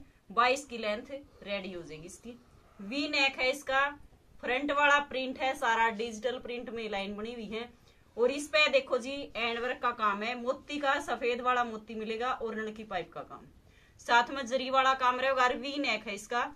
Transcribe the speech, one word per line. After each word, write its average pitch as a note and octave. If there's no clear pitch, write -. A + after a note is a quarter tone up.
बाईस B3+
की A#3+
length G#3
ready G3
हो E3+
जाएगी D#3
इसकी। A#3+
V C4+
neck C#4
है B3+
इसका, C#4
Front C#4
वाला C#4+
print C4
है C4
सारा, A3+
digital A#3
print B3
में A3
line G3
बनी A3
हुई A#3
है। A3+
और B3
इस D4
पे D4+
देखो C4
जी B3+
हैंड A#3
work B3+
का A#3+
काम G#3
है, B3
मोती C#4+
का C#4+
सफेद A#3+
वाला B3
मोती A3
मिलेगा A3
और A3
नलकी A3
pipe F3
का C#3+
काम। -
साथ F4
में C#4
जरी B3+
वाला C4
काम B3+
रहेगा C4
और B3
V C4+
neck A3+
है G3+
इसका। A#3+